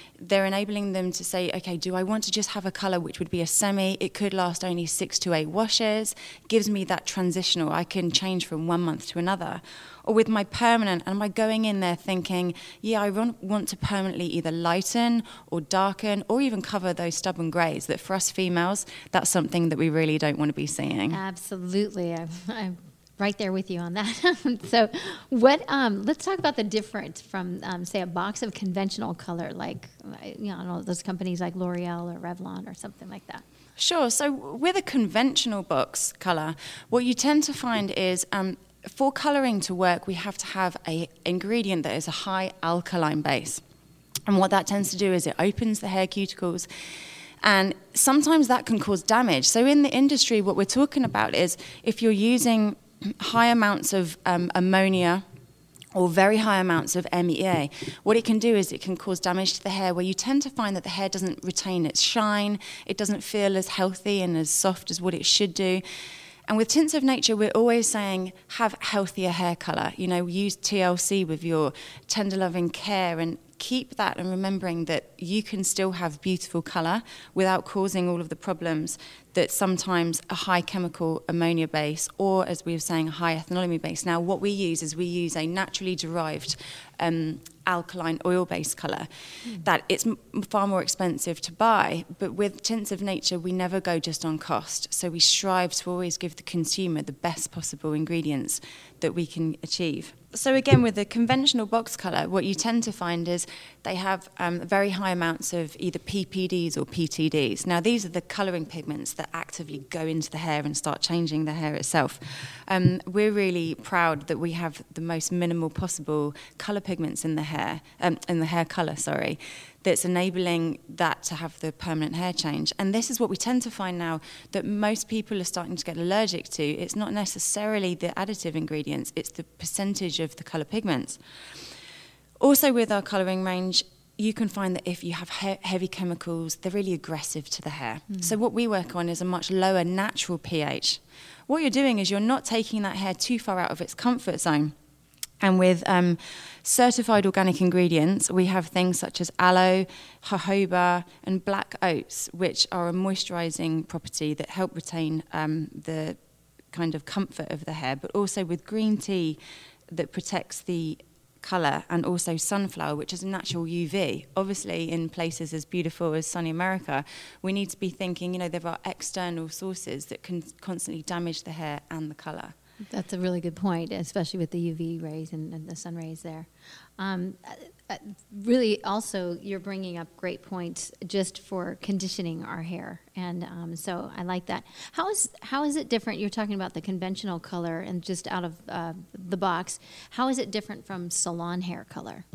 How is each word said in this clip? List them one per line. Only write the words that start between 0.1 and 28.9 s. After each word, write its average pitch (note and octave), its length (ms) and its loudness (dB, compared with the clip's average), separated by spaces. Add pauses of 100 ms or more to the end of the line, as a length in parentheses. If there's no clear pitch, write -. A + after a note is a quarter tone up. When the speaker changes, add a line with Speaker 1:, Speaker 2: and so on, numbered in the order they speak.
Speaker 1:
they're G3 260 2
enabling G3+ 480 -2
them F#3 180 -2
to F3 120 -6
say, F3+ 300 -2
"Okay, F3+ 240 -4
do F#3 180 -4
I F#3 80 0
want G#3+ 200 0
to G3 80 -4
just G3+ 180 0
have G3 160 -6
a F#3+ 60 -2
color F#3 280 0
which - 200 -6
would F3 100 -4
be F3 120 0
a E3 60 0
semi? G3 520 2
It - 140 -2
could G3+ 200 -2
last F3+ 300 0
only F3 220 -2
six - 340 -2
to F3+ 140 2
eight D#3 140 2
washes, G#3+ 680 2 (320)
gives G#3+ 220 4
me G3 160 2
that F3+ 200 0
transitional, F3 640 2
I E3 120 2
can F3 260 0
change F#3 360 0
from D#3+ 220 -4
one E3+ 140 2
month E3 280 -2
to E3+ 100 -6
another." F3 420 -2 (420)
Or A3 100 2
with A3 160 6
my G#3 160 2
permanent, A3+ 600 4
am G3 160 -2
I G#3 60 0
going A3 380 2
in G3+ 140 2
there F3 160 2
thinking, F3+ 600 -2 (260)
"Yeah, G#3+ 200 2
I G3+ 100 2
want, A3+ 320 0
want G3+ 260 0
to F#3+ 80 -6
permanently F#3+ 480 0
either E3 260 -2
lighten G3 720 2 (280)
or E3+ 100 0
darken G3 680 0
or A#3+ 140 2
even A3 220 0
cover F#3 280 0
those E3+ 240 -2
stubborn F3 360 -2
grays," E3 340 0
that - 140 -2
for - 160 -4
us - 160 0
females, F3+ 540 2 (260)
that's - 180 2
something E3+ 400 4
that D#3 80 2
we D#3+ 120 2
really D#3 280 4
don't D3+ 220 2
want D3+ 100 2
to D3 40 0
be D3 140 -4
seeing. C#3+ 460 -2
Speaker 2:
Absolutely. F#3+ 1000 -2
I'm, E3 160 -6 (200)
I'm F#3+ 280 -6 (420)
right G3+ 200 2
there G3 120 0
with F#3+ 200 -2
you F3 80 -2
on F3 160 -6
that. A#3 420 2 (240)
<laughs> - 60 -10
So A3 220 6 (400)
what, C4 380 6
um, A3+ 360 2
let's C#4+ 200 0
talk F#4+ 140 0
about D4 180 2
the A3+ 80 0
difference G#3 560 -4
from, F3+ 440 -6
um, F3 200 -6
say, F#3 180 -2
a F3+ 40 -4
box F3+ 380 -2
of G#3+ 100 -4
conventional F#3+ 640 -2